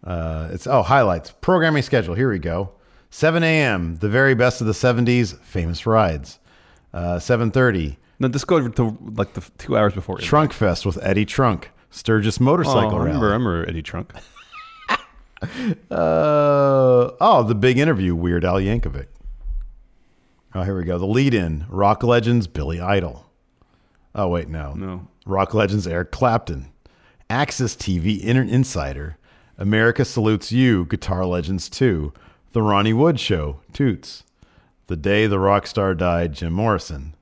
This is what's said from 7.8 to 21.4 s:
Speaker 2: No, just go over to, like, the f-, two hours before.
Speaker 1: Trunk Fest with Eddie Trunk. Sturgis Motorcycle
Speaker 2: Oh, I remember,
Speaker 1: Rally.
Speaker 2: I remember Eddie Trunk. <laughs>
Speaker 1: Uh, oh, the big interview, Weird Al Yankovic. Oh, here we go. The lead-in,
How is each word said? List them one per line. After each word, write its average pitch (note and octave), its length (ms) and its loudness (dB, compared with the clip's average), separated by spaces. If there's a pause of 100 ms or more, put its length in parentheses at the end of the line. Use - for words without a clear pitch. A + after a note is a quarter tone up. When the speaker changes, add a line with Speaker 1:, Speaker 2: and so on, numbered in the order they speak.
Speaker 2:
No, C3 80 0
just B2+ 180 -4
go F3 120 2
over B2+ 120 0
to, A2+ 280 -2 (180)
like, - 180 -4
the - 80 -10
f-, - 160 -18
two - 200 -4
hours G#2 160 2
before. F#2+ 260 -8
Speaker 1:
Trunk D3+ 340 2
Fest F2+ 320 -2
with F#2 160 -4
Eddie G2 240 0
Trunk. A2+ 460 -2 (180)
Sturgis A2 500 -2
Motorcycle B2+ 560 2
Speaker 2:
Oh, - 20 -2
I E2+ 80 -2
remember, - 0 -
Speaker 1:
Rally. D#2+ 120 -2
Speaker 2:
I G#2+ 160 0
remember F2 360 -2
Eddie E2 140 -6
Trunk. - 340 -12
<laughs> - 60 -20 (1700)
Speaker 1:
Uh, C#3 1200 4 (100)
oh, E3+ 260 6
the A2 60 2
big A#2+ 240 4
interview, G2+ 380 2
Weird F2 300 0
Al F2+ 100 2
Yankovic. F#2+ 520 -2 (1500)
Oh, F#2 80 -4
here G2 120 -2
we F2+ 100 -4
go. F2 120 -2
The F2+ 80 -2
lead-in, G2 640 0